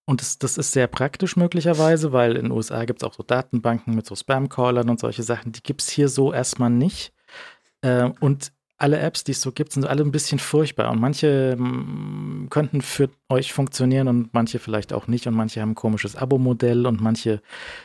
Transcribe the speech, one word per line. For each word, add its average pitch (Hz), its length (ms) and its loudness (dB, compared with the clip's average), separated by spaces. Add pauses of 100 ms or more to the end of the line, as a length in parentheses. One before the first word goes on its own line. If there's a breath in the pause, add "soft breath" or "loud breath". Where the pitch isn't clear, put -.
Und 135 140 2
das, - 180 -6
das - 200 -4
ist - 140 -4
sehr 127 140 4
praktisch - 480 -2
möglicherweise, 160 800 4
weil 120 240 4
in 123 80 -2
den 120 80 -2
U 113 80 -2
S 110 100 -6
A 117 140 -4
gibt's 117 180 -4
auch 120 120 -6
so - 100 -12
Datenbanken 117 720 -2
mit 110 120 -2
so 98 80 -14
Spam-Callern 127 760 0
und 117 100 0
solche 117 240 -4
Sachen. 117 260 -4
Die - 120 -14
gibt's - 260 -6
hier 143 200 2
so 135 240 2
erstmal 127 380 0
nicht. 127 440 0 (680 loud breath)
Äh, 123 300 2 (100)
und 139 320 0 (240)
alle 143 240 2
Apps, - 240 -4
die 139 80 -2
es - 80 -4
so 131 100 -4
gibt, - 220 -4
sind 139 100 0
so - 60 -2
alle 143 160 2
ein 143 80 0
bisschen 147 260 0
furchtbar. 143 540 0
Und 113 80 0
manche, 135 560 2
mm, 123 920 -6
könnten 147 300 0
für 139 300 0 (180)
euch 131 240 0
funktionieren 131 540 2
und 120 280 0
manche 117 260 0
vielleicht 107 320 -4
auch 113 160 -4
nicht. 120 180 -2
Und 117 80 0
manche 110 280 -2
haben 110 80 0
ein 110 40 -2
komisches 107 400 -2
Abo-Modell 127 720 2
und 113 140 0
manche 110 400 0 (440 loud breath)